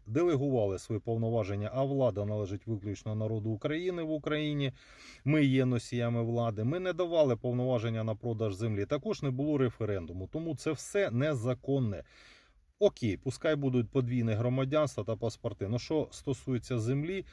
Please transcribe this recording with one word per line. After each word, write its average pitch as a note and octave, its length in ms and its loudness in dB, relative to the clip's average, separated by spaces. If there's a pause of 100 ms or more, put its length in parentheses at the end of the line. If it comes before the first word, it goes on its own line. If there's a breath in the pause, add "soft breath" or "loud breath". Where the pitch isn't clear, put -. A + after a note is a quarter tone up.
делегували C3 720 2
свої A2 220 -4
повноваження, A2+ 720 0
а A2 100 0
влада B2+ 420 2
належить G#2 420 -4
виключно G#2+ 480 -4
народу A2 340 -2
України D#3+ 540 -4
в D#3 80 -4
Україні, D3+ 600 -2 (520 loud breath)
ми D3+ 220 4
є C3 200 6
носіями A#2+ 580 0
влади, A#2 400 0
ми D3 160 2
не F#3 140 -2
давали E3 420 4
повноваження A#2+ 680 0
на A2 120 0
продаж A2 380 -2
землі, G2+ 320 0
також D3 360 -2
не C#3 100 0
було C#3+ 260 0
референдуму, F#2+ 720 -2
тому D#3+ 240 -4
це D#3 160 -4
все F#3+ 400 0
незаконне. B2+ 920 0 (760 loud breath)
Окей, A#2+ 380 2
пускай D#3 380 -2
будуть B2+ 340 0
подвійне A#2+ 460 0
громадянство C3+ 680 0
та A2+ 120 -2
паспорти. G#2+ 520 -4
Но A#2+ 120 -2
що D#3 320 -2
стосується B2+ 680 -4
землі, C#3+ 540 -2